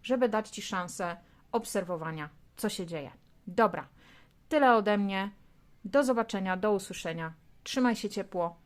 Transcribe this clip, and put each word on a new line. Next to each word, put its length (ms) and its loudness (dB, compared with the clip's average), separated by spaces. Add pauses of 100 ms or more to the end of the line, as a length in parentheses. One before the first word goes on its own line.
żeby 260 2
dać 200 0
Ci 120 -10
szansę 560 -4 (340)
obserwowania, 760 -4 (280)
co 120 -2
się 160 -4
dzieje. 260 -8 (360)
Dobra, 400 2 (640)
tyle 260 6
ode 220 4
mnie. 340 -2 (540)
Do 180 4
zobaczenia, 540 0
do 140 2
usłyszenia. 640 -4 (300)
Trzymaj 320 2
się 140 -6
ciepło. 460 -4 (100)